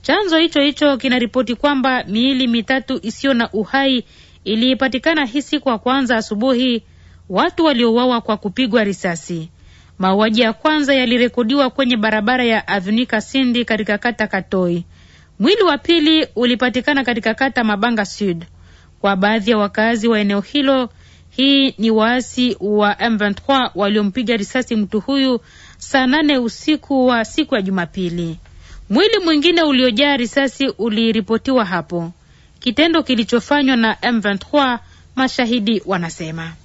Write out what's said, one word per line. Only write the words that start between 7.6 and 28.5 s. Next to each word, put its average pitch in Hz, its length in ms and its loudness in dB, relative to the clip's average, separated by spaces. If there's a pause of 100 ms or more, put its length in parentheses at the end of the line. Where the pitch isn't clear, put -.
waliouawa 240 560 2
kwa 214 160 -4
kupigwa 220 480 0
risasi. 170 640 -6 (500)
Mauaji 214 420 2
ya 226 120 2
kwanza 294 420 0
yalirekodiwa 247 760 0
kwenye 254 260 0
barabara 214 480 0
ya 226 240 0
Avenue 202 380 -2
Kasindi 240 580 -2
katika 208 340 -2
kata 220 280 -4
Katoi. 180 580 -2 (540)
Mwili 392 240 2
wa 311 160 2
pili 320 480 2 (100)
ulipatikana 247 680 0
katika 226 300 0
kata 262 300 0
Mabanga 214 400 0
Sud. 175 400 -4 (560)
Kwa 196 160 2
baadhi 202 340 2
ya 220 80 4
wakazi 214 500 0
wa 214 120 2
eneo 202 200 0
hilo, 269 480 0 (420)
hii 269 480 2
ni 220 120 0
waasi 240 680 0
wa 208 420 0
M 226 160 0
vingt 202 280 -2
trois 262 280 2
waliompiga 202 640 0
risasi 233 400 -4
mtu 208 240 -2
huyu 262 400 0 (380)
saa 262 280 0
nane 294 320 2
usiku 262 680 0
wa 233 180 2
siku 277 300 -2
ya 208 80 0
Jumapili. 175 760 -4 (520)